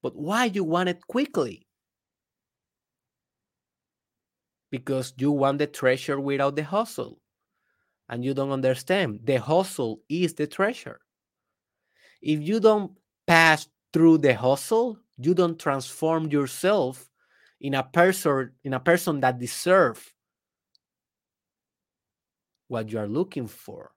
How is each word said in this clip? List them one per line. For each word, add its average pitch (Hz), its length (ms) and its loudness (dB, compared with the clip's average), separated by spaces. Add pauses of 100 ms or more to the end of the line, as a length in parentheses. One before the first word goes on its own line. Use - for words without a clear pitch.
But 127 140 -8
why 202 300 -2
you 196 180 -2
want 175 240 0
it 175 180 -6
quickly? 196 580 -4 (3000)
Because 131 480 -6
you 139 140 0
want 139 280 0
the 147 100 0
treasure 135 500 0
without 139 380 -2
the 151 80 -4
hustle. 196 560 -6 (880)
And 120 160 -8
you 135 100 -2
don't 139 160 -4
understand. 131 720 -2
The 131 140 0
hustle 143 720 -2
is 170 260 -2
the 147 140 -4
treasure. - 500 -6 (1200)
If 151 220 -2
you 202 160 -2
don't 214 400 4 (300)
pass 165 400 6 (240)
through 160 260 8
the 139 160 4
hustle, 208 640 0 (200)
you 151 160 0
don't 170 220 0
transform 156 760 -4
yourself 143 760 -2 (520)
in 139 140 -6
a 135 100 -2
person, 147 680 0 (140)
in 131 100 -4
a 127 60 -4
person 170 400 0
that 127 180 0
deserve 160 720 0 (2500)
what 110 240 -6
you 110 80 -6
are 107 80 -4
looking 139 400 -6
for. - 500 -20